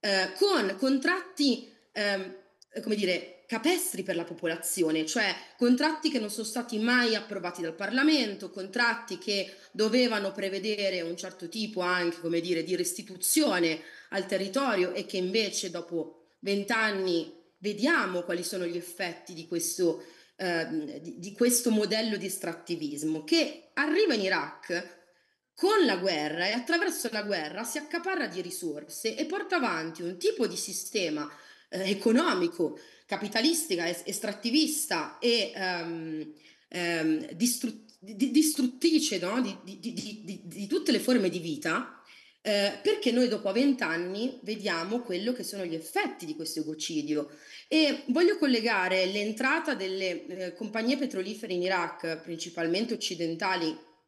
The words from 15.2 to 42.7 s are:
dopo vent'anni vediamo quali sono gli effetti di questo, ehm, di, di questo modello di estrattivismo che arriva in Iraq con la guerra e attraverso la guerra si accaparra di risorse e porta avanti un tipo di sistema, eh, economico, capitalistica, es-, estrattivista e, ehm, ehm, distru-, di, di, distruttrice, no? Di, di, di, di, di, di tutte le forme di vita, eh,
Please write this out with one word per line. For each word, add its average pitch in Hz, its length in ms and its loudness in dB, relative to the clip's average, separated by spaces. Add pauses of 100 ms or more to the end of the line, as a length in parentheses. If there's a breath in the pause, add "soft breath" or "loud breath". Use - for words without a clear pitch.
dopo 165 680 -6
vent'anni 196 920 0 (260)
vediamo 208 640 2
quali 175 220 -2
sono 180 220 -4
gli 170 100 -4
effetti 175 560 -8
di 165 140 -12
questo, 165 580 0 (320 loud breath)
ehm, 160 640 -2
di, 165 200 -12
di 185 140 -12
questo 240 380 4
modello 214 480 2
di 185 80 -4
estrattivismo 156 1000 -4
che - 500 0
arriva 320 380 2
in 220 80 2
Iraq 175 760 -4 (580 soft breath)
con 381 320 6
la 202 100 4
guerra 170 520 0
e 208 40 0
attraverso 247 580 0
la 214 120 -4
guerra 185 420 -4
si 269 140 -6
accaparra 339 480 -4
di 175 160 -6
risorse 170 760 -6
e 302 80 -2
porta 370 320 -2
avanti 170 460 -2
un 175 160 -6
tipo - 280 2
di 180 100 -4
sistema, 156 720 -4 (420 loud breath)
eh, 190 200 -2
economico, 196 880 2 (280 loud breath)
capitalistica, 208 840 0
es-, 175 160 -4
estrattivista 208 1120 0
e, 233 360 2
ehm, 165 800 -4 (340 loud breath)
ehm, 165 640 0
distru-, 220 520 -2 (140)
di, 208 160 -14
di, 233 160 0
distruttrice, 302 880 4
no? 196 220 0
Di, 202 240 -2
di, - 160 -14
di, 226 120 -8
di, 202 320 -8
di, 190 200 -10
di 185 240 -10
tutte 320 240 2
le 208 80 4
forme 233 280 4
di 170 120 -2
vita, 165 640 -4 (380 loud breath)
eh, 202 400 2